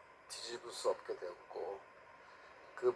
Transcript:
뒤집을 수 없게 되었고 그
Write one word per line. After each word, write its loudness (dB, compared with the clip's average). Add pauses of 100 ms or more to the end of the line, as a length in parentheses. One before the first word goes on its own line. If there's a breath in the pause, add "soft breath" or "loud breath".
(280)
뒤집을 -6
수 4
없게 2
되었고 -4 (960 loud breath)
그 6